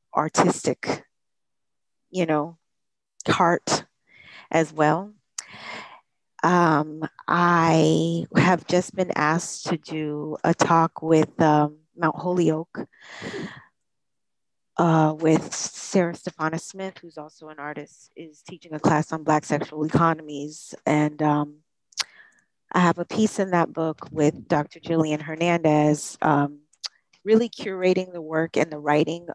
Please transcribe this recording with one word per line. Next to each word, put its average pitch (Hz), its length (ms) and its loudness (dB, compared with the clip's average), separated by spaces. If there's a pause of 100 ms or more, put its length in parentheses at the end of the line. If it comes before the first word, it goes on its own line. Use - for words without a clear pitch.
(160)
artistic, - 880 -2 (1040)
you 180 160 -2
know, 160 320 -2 (720)
heart - 580 0 (640)
as 156 240 0
well. 156 400 0 (1300)
Um, 156 640 2 (200)
I 165 960 2 (100)
have 180 320 2
just - 280 0
been 185 200 -2
asked 156 520 -2
to 170 100 -2
do 151 680 -8
a 165 100 2
talk 165 480 2
with, 160 400 2
um, 151 360 2 (200)
Mount 165 180 -2
Holyoke, 170 720 -2 (1900)
uh, 160 400 4
with 160 340 2
Sarah - 640 -4
Stefana 160 480 -6
Smith, 190 380 -14
who's 165 180 -20
also 156 320 -18
an 156 80 -20
artist, 147 580 -14
is 156 280 -20
teaching 165 320 -16
a 151 40 -8
class 156 320 2
on 156 120 -8
Black 151 220 0
sexual 151 380 -4
economies. 156 920 -2 (100)
And, 151 380 0
um, 147 380 0 (1120)
I 180 100 2
have 170 180 2
a 175 60 -4
piece - 340 -2
in 190 120 -2
that 170 220 2
book 160 380 -4
with 151 360 2
Doctor 151 320 -2
Jillian 156 420 0
Hernandez, 156 1000 2
um, 143 380 0 (640)
really 220 260 4
curating 185 640 -2
the 175 80 -12
work 160 360 -2
and 160 140 0
the 151 60 -10
writing 156 580 0